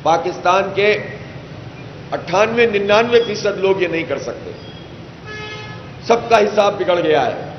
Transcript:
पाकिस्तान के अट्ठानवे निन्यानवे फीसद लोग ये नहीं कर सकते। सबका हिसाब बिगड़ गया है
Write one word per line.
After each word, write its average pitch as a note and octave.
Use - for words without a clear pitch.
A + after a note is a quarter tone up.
पाकिस्तान F3+
के G#3
अट्ठानवे A3
निन्यानवे G#3
फीसद G3+
लोग F#3
ये F3
नहीं E3
कर C3+
सकते। -
सबका A3+
हिसाब G3+
बिगड़ F3+
गया D3+
है A#2